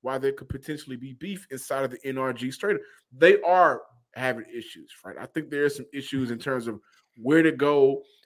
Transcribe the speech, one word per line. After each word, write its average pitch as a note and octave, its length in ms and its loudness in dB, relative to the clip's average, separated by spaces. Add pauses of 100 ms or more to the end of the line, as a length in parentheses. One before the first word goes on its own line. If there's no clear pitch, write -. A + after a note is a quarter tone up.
why C3 160 -6
there C3+ 160 0
could - 160 -14
potentially C3+ 480 -10
be C3 160 -14
beef F#3 380 -12
inside C3+ 340 -6
of B2 60 -6
the B2 140 -14
N C3 120 -6
R C3 160 -2
G B2 180 -6
straight G3+ 240 -2
up. - 60 -6 (360)
They F#3 240 8
are E3+ 420 4 (300)
having B2 400 -4
issues, A2+ 380 -16 (140)
right? F#2+ 120 -14
I G#2+ 80 -14
think C#3+ 240 -8
there C#3+ 140 -2
are C#3+ 60 4
some C#3+ 240 -10
issues C3+ 360 -6
in A#2 80 -4
terms B2+ 300 -4
of G#2+ 120 -8 (360)
where C3+ 260 4
to D#3+ 100 6
go, C#3 520 4 (220)